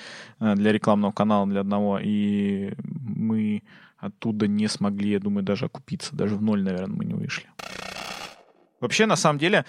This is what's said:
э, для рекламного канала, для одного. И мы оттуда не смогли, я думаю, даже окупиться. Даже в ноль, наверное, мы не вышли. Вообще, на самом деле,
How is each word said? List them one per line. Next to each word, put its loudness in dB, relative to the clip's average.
э, 4
для 6
рекламного 4
канала, 2
для 0
одного. 0
И 0
мы -2
оттуда -2
не 2
смогли, -2
я 2
думаю, 0
даже 0
окупиться. -10
Даже 0
в -4
ноль, 2
наверное, -4
мы -4
не -4
вышли. -6
Вообще, 2
на 4
самом 4
деле, 4